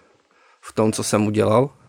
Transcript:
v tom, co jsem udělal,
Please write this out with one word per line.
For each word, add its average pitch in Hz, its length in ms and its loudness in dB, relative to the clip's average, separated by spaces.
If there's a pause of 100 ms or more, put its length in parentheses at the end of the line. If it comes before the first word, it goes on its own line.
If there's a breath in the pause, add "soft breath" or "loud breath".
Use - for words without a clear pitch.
(600 soft breath)
v - 120 -20
tom, 110 180 0
co 110 120 -6
jsem 104 240 0
udělal, 107 420 2 (200 soft breath)